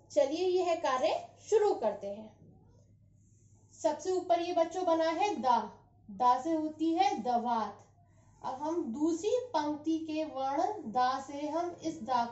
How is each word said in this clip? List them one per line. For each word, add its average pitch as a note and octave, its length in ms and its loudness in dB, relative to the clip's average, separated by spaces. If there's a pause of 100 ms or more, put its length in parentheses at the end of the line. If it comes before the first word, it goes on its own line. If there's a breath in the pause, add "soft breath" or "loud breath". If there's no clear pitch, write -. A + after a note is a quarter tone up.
(120)
चलिए D#4 360 4
यह F4+ 280 2
कार्य D4 380 0 (280)
शुरू G#4 340 4
करते G3+ 320 -4
हैं। G#3+ 220 -10 (1500)
सबसे D#4+ 320 -2
ऊपर E4+ 300 0
ये F4 120 -4
बच्चों F4 320 0
बना E4 260 4
है F#4 240 0
दा, A#3+ 220 4 (520)
दा B3 320 4
से E4 100 -2
होती D#4 420 0
है F#4+ 160 4 (140)
दवात। A#3 580 -2 (600 soft breath)
अब C4 200 -8
हम D#4+ 220 -2 (100)
दूसरी E4+ 440 0 (160)
पंक्ति D4+ 460 0
के D#4 260 -4
वर्ण C#4 680 -2
दा B3+ 300 2
से C#4+ 260 -6
हम E4+ 360 -2
इस D#4 200 -6
दा A#3+ 280 0